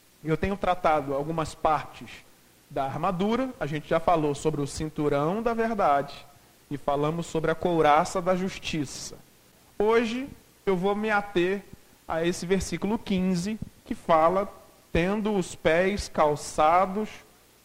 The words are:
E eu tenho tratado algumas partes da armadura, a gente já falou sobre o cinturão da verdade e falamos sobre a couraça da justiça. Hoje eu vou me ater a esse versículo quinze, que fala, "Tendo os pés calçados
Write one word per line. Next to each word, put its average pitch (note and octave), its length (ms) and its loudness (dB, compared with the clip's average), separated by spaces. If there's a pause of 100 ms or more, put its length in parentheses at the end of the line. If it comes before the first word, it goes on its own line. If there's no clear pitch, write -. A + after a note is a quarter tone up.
(240)
E D#3 60 -4
eu D#3+ 60 2
tenho G3 220 -2
tratado D#3 560 2
algumas D#3 400 -4
partes C#3 560 -2 (600)
da C#3+ 140 -4
armadura, G3 760 -2
a D#3+ 60 -6
gente D3+ 220 -6
já E3 120 2
falou D#3 360 2
sobre D3+ 240 -2
o C#3+ 80 -2
cinturão D3+ 760 -2
da A#3 120 0
verdade G3 600 0 (560)
e C#3+ 80 -6
falamos D3 500 -2
sobre D#3+ 220 -2
a D#3+ 60 0
couraça E3 640 4
da F#3 140 2
justiça. - 800 -6 (640)
Hoje A#3 480 2 (380)
eu G3 100 2
vou F#3+ 180 0
me G#3+ 160 -2
ater G3 540 0 (420)
a E3 200 -2
esse F3+ 200 -2
versículo F#3+ 540 -2
quinze, F#3 580 -2 (280)
que A#3 100 -6
fala, F3 580 2 (380)
"Tendo G3+ 420 0
os F#3 220 -2
pés F#3 540 2
calçados E3+ 960 2 (580)